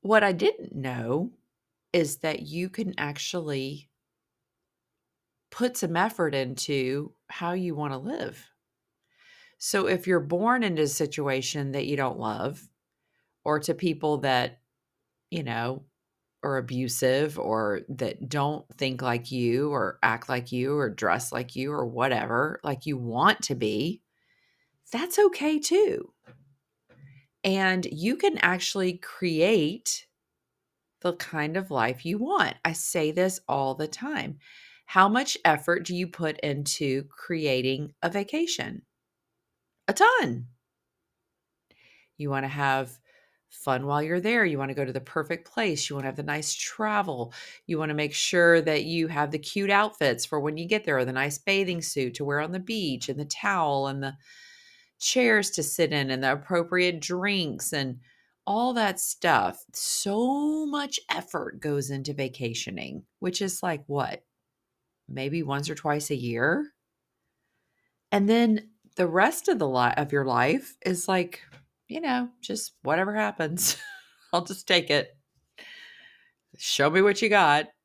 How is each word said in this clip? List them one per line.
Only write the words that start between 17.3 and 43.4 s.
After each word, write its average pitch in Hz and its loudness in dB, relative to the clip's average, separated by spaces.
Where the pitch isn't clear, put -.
or 104 0
that 123 -6
don't 147 -2
think 131 -4
like 120 -2
you 131 0
or 113 -2
act 113 0
like 123 -4
you 131 -2
or 135 0
dress 104 0
like 123 -6
you 131 -6
or 147 -2
whatever, 120 0
like 135 -6
you 143 -4
want 123 2
to 139 -4
be, 123 -2
that's 330 -4
okay 330 4
too. 349 2
And 190 2
you 185 0
can 339 2
actually 185 0
create 175 2
the 180 0
kind 160 -4
of 190 -6
life 127 0
you 175 -2
want. 277 0
I 160 0
say 156 0
this 185 2
all 135 0
the 151 -4
time. 156 -8
How 190 6
much 254 0
effort 170 4
do 180 -6
you 175 -2
put 160 -4
into 143 -2
creating 139 -2
a 170 0
vacation? 247 -4
A 202 0
ton. 311 4
You 147 -6
wanna 135 -2
have 135 0